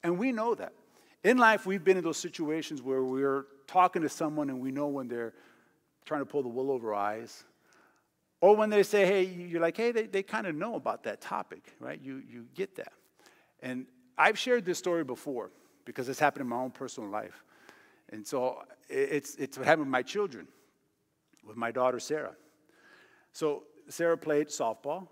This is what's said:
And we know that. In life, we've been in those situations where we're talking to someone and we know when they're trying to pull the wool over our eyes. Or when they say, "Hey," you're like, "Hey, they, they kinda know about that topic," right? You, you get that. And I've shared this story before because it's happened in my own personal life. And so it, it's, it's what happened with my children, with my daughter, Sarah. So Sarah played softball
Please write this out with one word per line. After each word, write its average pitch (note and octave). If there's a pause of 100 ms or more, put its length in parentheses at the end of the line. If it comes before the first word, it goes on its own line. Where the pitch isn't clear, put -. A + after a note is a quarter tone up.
And E3+
we B3+
know A3+
that. - (520)
In A#3+
life, A3
we've F#3+
been F#3+
in F3
those D#3+
situations D#3
where C3
we're C3+ (220)
talking F3+
to C#3+
someone D3+
and C3
we C3+
know D3
when C#3
they're A#2 (720)
trying D3+
to C3+
pull C#3+
the B2
wool C3
over A#2
our G2+
eyes. A2 (960)
Or G3+
when G#3+
they G#3
say, G3+
"Hey," F#3+
you're F3
like, E3
"Hey, A#3
they, A3+
they G3
kinda G#3
know G3+
about A2+
that G#2+
topic," -
right? C#3
You, C3+
you A#2+ (100)
get G3
that. - (680)
And B2+ (320)
I've G#3+
shared A#3+
this F3
story E3+
before B2 (320)
because B2
it's C3
happened C#3+
in B2
my A#2
own B2+
personal A#2
life. G#2 (680)
And G#2+
so B2+ (240)
it, C3+
it's, D3
it's C3+
what C3
happened D3+
with C3+
my B2+
children, C3 (960)
with G#2+
my A#2
daughter, B2+
Sarah. C#3+ (1000)
So D3 (260)
Sarah E3+
played D3+
softball C#3+